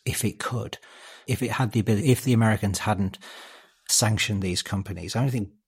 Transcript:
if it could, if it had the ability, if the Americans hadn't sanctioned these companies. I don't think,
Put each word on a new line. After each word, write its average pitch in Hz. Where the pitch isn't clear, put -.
if -
it -
could, -
if 117
it 117
had 120
the 117
ability, 110
if 117
the 127
Americans 110
hadn't 98
sanctioned 104
these 92
companies. 95
I 113
don't 131
think, 107